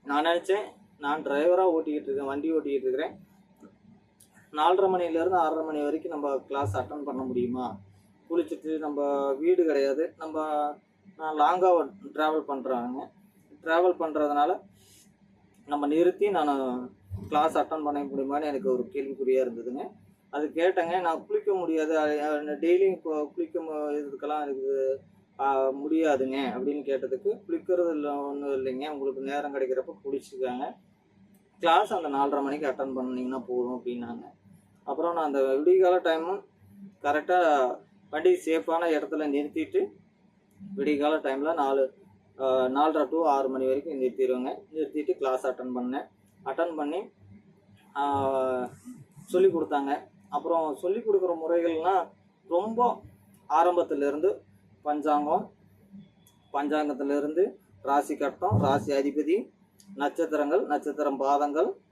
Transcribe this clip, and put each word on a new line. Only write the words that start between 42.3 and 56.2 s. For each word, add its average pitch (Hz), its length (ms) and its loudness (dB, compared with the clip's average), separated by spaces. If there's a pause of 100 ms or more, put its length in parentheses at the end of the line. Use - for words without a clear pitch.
ஆ, 131 260 2
நாலரை 147 440 2
to 165 140 0
ஆறு 135 260 2
மணி 131 160 -2
வரைக்கும் 139 360 -2
நிறுத்திடுவேங்க. 127 540 0 (180)
நிறுத்திட்டு 151 380 -2
கிளாஸ் 135 360 -2
அட்டெண்ட் 127 280 -6
பண்ணேன். 123 320 -4 (380)
அட்டெண்ட் 160 300 -2
பண்ணி, 156 260 -4 (920)
ஆ, 135 760 0 (560)
சொல்லி 185 220 4
கொடுத்தாங்க. 147 640 0 (180)
அப்புறம் 156 460 0
சொல்லி 190 240 -2
கொடுக்குற 185 380 2 (120)
முறைகள்லாம் 170 580 2 (400)
ரொம்ப 226 540 0 (460)
ஆரம்பத்திலிருந்து 160 920 2 (400)
பஞ்சாங்கம், 147 720 0 (1000)